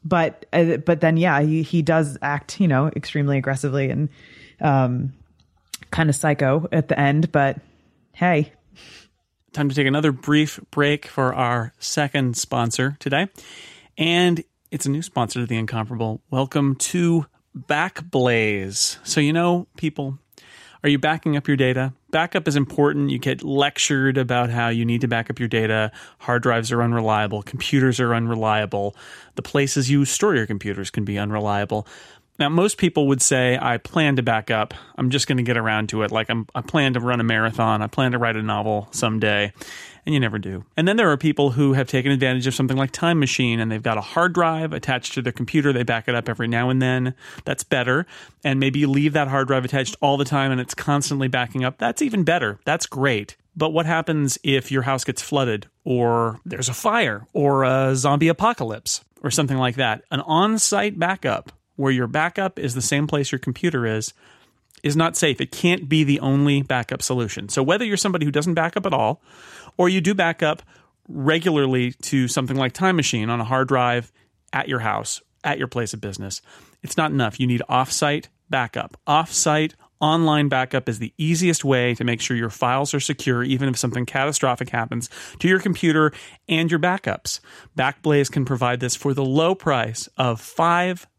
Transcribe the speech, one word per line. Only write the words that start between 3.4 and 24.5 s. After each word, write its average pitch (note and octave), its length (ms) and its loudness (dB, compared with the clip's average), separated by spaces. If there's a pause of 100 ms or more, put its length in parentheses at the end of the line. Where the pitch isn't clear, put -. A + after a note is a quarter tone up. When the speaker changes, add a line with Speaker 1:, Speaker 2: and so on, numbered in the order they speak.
Speaker 1:
and, D3 180 -2 (520)
um, C3 520 2 (760)
kinda D#3 240 2
psycho D3+ 580 2
at D#3 160 0
the - 100 0
end, C#3+ 340 2
but C#3 260 2 (540)
hey. E3+ 400 0 (1000)
Speaker 2:
Time D3 160 0
to C3 60 -2
take C#3 120 2
another D3 260 2
brief D3 460 0 (120)
break D3 360 0
for C3 280 -2
our A#2+ 440 0
second C#3 580 -2
sponsor B2+ 640 -2
today. D3 280 0 (720)
And E3+ 440 2 (280)
it's - 160 -6
a C#3 40 0
new D3+ 120 -2
sponsor B2 380 -4
to A#2 60 -2
The A#2 120 -4
Incomparable. A2 720 -4
Welcome C#3 460 0
to E3+ 500 0 (760)
Backblaze. A2 1000 0
So, - 160 0
you D3 120 2
know, F3 340 0 (100)
people, C#3 420 -6 (640)
are D3 60 2
you C#3+ 100 4
backing D#3 380 0
up C#3+ 100 -2
your C#3+ 100 2
data? C3 360 2 (180)
Backup E3 380 0
is C#3+ 80 0
important. C#3+ 540 2
You B2+ 80 -2
get C3 240 -4
lectured C#3 760 0
about B2 320 0